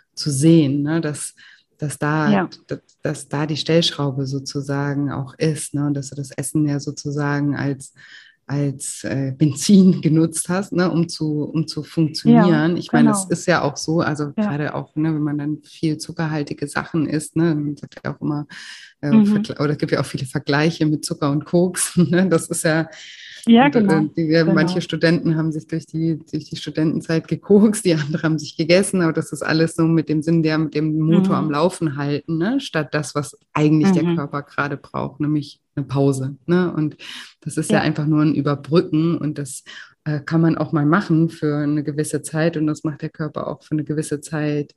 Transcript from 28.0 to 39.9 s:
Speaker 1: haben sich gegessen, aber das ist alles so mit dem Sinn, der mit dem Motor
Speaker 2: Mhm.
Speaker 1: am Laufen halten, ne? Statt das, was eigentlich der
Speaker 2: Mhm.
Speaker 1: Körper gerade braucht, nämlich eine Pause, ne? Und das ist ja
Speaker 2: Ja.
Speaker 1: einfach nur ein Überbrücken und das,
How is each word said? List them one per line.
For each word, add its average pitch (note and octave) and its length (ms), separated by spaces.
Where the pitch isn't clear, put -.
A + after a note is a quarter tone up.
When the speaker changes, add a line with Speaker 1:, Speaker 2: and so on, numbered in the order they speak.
Speaker 1:
haben D#3+ 160
sich D3 180
gegessen, F3+ 460
aber D#3+ 120
das D#3+ 180
ist C#3+ 100
alles D#3+ 340
so E3 80
mit E3 260
dem D3+ 120
Sinn, E3 200
der D#3 160
mit D#3 160
dem D#3 240
Motor E3 400
Speaker 2:
Mhm. C#3 80
Speaker 1:
am D#3 40
Laufen D3+ 460
halten, C#3+ 420
ne? A#3 220
Statt D#3 340
das, D3+ 200
was D3 240
eigentlich D#3 380
der E3 120
Speaker 2:
Mhm. E3+ 120
Speaker 1:
Körper C#3+ 260
gerade C#3+ 340
braucht, C3+ 440
nämlich D3+ 400
eine C#3+ 100
Pause, C3+ 500
ne? F3 260
Und D3+ 240
das - 160
ist E3 120
ja D#3 80
Speaker 2:
Ja. - 60
Speaker 1:
einfach D3+ 220
nur D3+ 160
ein D3+ 120
Überbrücken D3+ 840
und D3 200
das, - 260